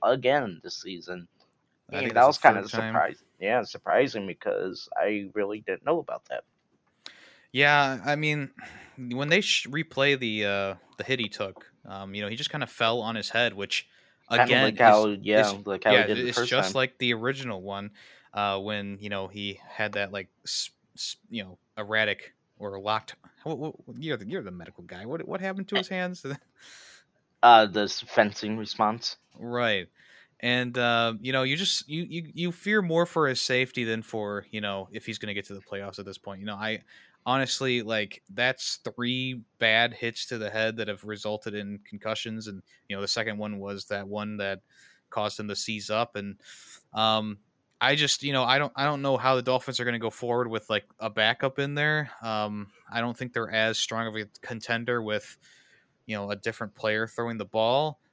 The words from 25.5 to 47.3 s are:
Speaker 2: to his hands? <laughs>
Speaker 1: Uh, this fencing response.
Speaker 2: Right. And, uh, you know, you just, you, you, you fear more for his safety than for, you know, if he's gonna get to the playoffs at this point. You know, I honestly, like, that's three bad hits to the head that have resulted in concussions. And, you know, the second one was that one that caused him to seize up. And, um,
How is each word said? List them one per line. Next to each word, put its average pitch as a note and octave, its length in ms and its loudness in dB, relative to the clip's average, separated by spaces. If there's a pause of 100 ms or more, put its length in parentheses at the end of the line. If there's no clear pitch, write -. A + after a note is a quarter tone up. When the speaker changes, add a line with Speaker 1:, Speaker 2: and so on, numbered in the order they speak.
Speaker 2:
to G3+ 80 -2
his F#3+ 100 -4
hands? F3+ 440 -6
<laughs> C#3+ 40 -6 (1080)
Speaker 1:
Uh, A#2 240 12
this G2+ 360 0
fencing G#2+ 560 2
response. A2 580 -2 (220)
Speaker 2:
Right. A#2 500 -2 (520)
And, B2 380 0
uh, A#2 440 2
you B2+ 100 -6
know, C3 120 2
you C3+ 120 0
just, - 320 -2
you, D#3 160 -6
you, D#3 300 -10
you F3 180 -4
fear G#3 300 0
more E3+ 240 2
for D#3+ 220 2
his B2+ 140 0
safety B2+ 420 0
than A2+ 180 -2
for, G#2 500 -6
you G#2+ 100 -8
know, G2 300 -6
if A2 140 -12
he's A2 120 -8
gonna G#2+ 160 -8
get G2 140 -6
to G2+ 60 -14
the F#2+ 80 -14
playoffs G2 380 -10
at G2 60 -12
this F#2+ 120 -12
point. G2 240 -14
You G#2 40 -12
know, G#2 100 -8
I A2 280 -6 (420)
honestly, B2+ 560 0
like, G#2+ 480 -4
that's B2 480 -2
three B2 640 -4 (180)
bad A#2 340 4
hits A#2 340 -4
to B2 100 -6
the G#2+ 120 -4
head A2 280 0
that G#2+ 100 -4
have G2+ 160 -8
resulted G#2+ 520 -6
in G2+ 240 -8
concussions. A2 680 -8
And, G2 140 -12 (280)
you G2+ 60 -6
know, G2 60 -6
the G2+ 60 -4
second A2 300 -2
one G#2 220 -6
was G2 260 -8
that G2+ 220 -6
one G#2 300 -6
that G2 240 -4 (480)
caused G#2+ 300 -2
him G#2+ 80 -8
to G2+ 80 -6
seize G#2+ 340 -6
up. A2+ 260 0
And, G2+ 240 -8 (540)
um, G#2+ 460 2 (420)